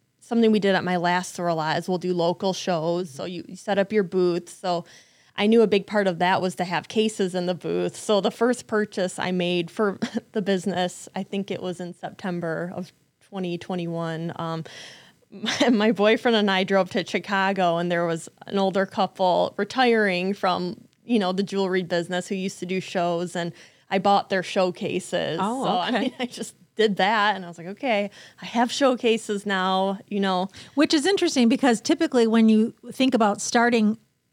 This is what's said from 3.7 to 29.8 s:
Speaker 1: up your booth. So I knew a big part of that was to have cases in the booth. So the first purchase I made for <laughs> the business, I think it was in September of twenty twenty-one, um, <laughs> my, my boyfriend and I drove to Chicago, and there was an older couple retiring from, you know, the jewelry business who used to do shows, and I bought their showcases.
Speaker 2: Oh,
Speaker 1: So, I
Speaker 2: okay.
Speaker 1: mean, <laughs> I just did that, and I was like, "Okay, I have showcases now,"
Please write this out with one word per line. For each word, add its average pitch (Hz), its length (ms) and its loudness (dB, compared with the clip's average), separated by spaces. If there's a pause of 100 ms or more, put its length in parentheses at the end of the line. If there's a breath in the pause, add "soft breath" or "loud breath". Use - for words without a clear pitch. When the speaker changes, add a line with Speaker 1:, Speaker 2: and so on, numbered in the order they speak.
Speaker 1:
up 196 160 0
your 214 100 4
booth. 175 460 0
So 175 360 -4 (500 soft breath)
I 202 120 0
knew 226 140 6
a 214 60 6
big 196 200 2
part 202 200 0
of 170 120 -2
that 180 220 2
was 185 140 -2
to 185 80 -6
have 175 240 -4
cases 214 480 0
in 180 100 -2
the 185 80 -2
booth. 175 420 -4
So 208 260 2
the 190 100 0
first 240 360 0
purchase 208 520 -4
I 185 120 -4
made 175 400 0
for 202 260 -2 (180)
<laughs> - 180 -8
the 220 80 -2
business, 180 720 -2
I 190 80 -4
think 196 280 -6
it 185 100 -8
was 180 180 -8
in 180 140 -10
September 170 800 -6
of 180 160 -10 (300)
twenty 180 360 -8
twenty-one, 170 800 -6
um, 165 260 -6 (360 loud breath)
<laughs> - 320 -20
my, 220 380 0
my 214 220 4
boyfriend 220 460 4
and 208 140 4
I 190 120 2
drove 190 280 2
to 196 140 -2
Chicago, 190 720 0
and 175 140 0
there 175 160 2
was 165 200 -4 (200)
an 196 100 -4
older 190 300 2
couple 180 680 0
retiring 202 760 2
from, 180 480 -2 (240)
you 233 140 2
know, 185 120 2
the 190 120 -2
jewelry 190 400 -2
business 175 440 -4
who 208 80 -4
used 190 240 -6
to 185 60 -8
do 185 160 -2
shows, 175 540 -4
and 170 180 -4 (380 soft breath)
I 196 80 0
bought 202 300 2
their 190 140 0
showcases. 180 1000 -2
Speaker 2:
Oh, 233 220 -4
Speaker 1:
So, 175 80 0
I 180 180 0
Speaker 2:
okay. 226 120 0
Speaker 1:
mean, - 140 -2
<laughs> - 40 -16
I 254 60 -4
just - 280 -12 (220)
did 214 220 2
that, 208 380 2
and 190 100 -10
I - 20 -14
was 170 100 -16
like, 165 100 -14
"Okay, 202 420 -2 (320 loud breath)
I - 40 -12
have 233 260 0
showcases 226 760 0
now," 190 600 0